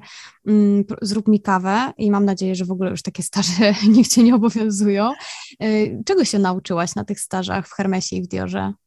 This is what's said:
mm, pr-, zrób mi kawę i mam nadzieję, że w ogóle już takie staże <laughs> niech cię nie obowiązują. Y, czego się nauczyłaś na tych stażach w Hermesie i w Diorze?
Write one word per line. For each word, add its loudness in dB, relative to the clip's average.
mm, 4
pr-, -10
zrób -4
mi 4
kawę 0
i 0
mam 2
nadzieję, -2
że -4
w -6
ogóle -4
już -8
takie -8
staże -4
<laughs> -
niech 6
cię 4
nie 6
obowiązują. 0
Y, -2
czego 2
się -2
nauczyłaś -2
na -6
tych -8
stażach -6
w -20
Hermesie -4
i -6
w -8
Diorze? -6